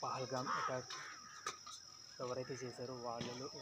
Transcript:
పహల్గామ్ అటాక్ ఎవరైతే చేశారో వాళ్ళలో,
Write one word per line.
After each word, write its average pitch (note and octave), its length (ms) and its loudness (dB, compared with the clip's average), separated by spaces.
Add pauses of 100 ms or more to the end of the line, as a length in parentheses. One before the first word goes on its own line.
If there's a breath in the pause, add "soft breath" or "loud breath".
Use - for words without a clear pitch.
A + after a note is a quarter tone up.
పహల్గామ్ C3 440 4
అటాక్ B2+ 460 4 (1300)
ఎవరైతే B2+ 340 0
చేశారో B2 400 -2
వాళ్ళలో, A#2+ 560 -2 (120)